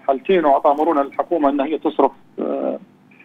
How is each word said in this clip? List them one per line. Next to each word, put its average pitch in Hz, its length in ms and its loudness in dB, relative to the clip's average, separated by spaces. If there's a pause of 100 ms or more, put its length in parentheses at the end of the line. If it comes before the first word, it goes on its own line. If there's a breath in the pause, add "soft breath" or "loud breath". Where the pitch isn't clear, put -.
حالتين 160 380 0
وأعطى 143 340 4
مرونة 156 240 0
للحكومة 143 460 -2
أن 143 120 0
هي 147 180 -4
تصرف، 139 340 0 (260)
آه، - 400 -6 (460 soft breath)